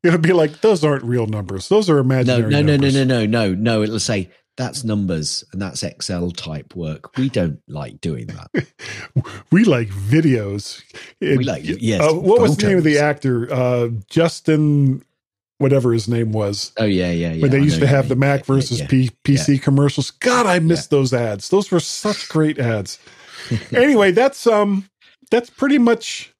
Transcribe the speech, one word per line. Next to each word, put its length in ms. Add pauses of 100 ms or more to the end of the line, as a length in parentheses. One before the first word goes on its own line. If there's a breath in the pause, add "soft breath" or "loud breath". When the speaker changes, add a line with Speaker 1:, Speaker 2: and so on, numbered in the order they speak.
Speaker 1:
It'll 160
be 140
like, 280
"Those 240
aren't 200
real 220
numbers. 420
Those 200
are 100
imaginary 520
Speaker 2:
No, 100
no, 20
no, 100
Speaker 1:
numbers." 220
Speaker 2:
no, 100
no, 220
no, 220
no, 60
no. 280
It'll 180
say, 300 (260 soft breath)
that's 280
numbers 580 (100)
and 80
that's 220
Excel 480
type 460
work. 400
We 120
don't 400
like 320
doing 280
that. 420
Speaker 1:
<laughs> 40 (760 loud breath)
We 140
like 240
videos. 920 (380 loud breath)
Speaker 2:
We 80
Speaker 1:
It, 160
Speaker 2:
like, 200
yes, 380
Speaker 1:
uh, 120
what 260
was 160
the 120
name 100
of 60
the 100
Speaker 2:
photos. 80
Speaker 1:
actor? 500
Uh, 360 (220)
Justin, 920 (540)
whatever 340
his 160
name 240
was. 440
Speaker 2:
Oh, 80
yeah, 280
yeah, 200
yeah. 100
Speaker 1:
When 100
they 60
Speaker 2:
I 20
Speaker 1:
used 160
Speaker 2:
know 100
Speaker 1:
to 40
Speaker 2:
you 60
Speaker 1:
have 120
the 80
Speaker 2:
mean. 40
Speaker 1:
Mac 200
Speaker 2:
Yeah, 140
yeah, 60
Speaker 1:
versus 200
Speaker 2:
yeah. 80
Speaker 1:
P-, 220 (120)
P 140
C 180
Speaker 2:
Yeah. 60
Speaker 1:
commercials. 500
God, 360
I 120
miss 220 (100)
Speaker 2:
Yeah. 80
Speaker 1:
those 160
ads. 360
Those 200
were 100
such 480
great 300
ads. 460
Speaker 2:
<laughs> 680
Speaker 1:
Anyway, 380
that's, 360
um, 420 (420 soft breath)
that's 200
pretty 280
much 600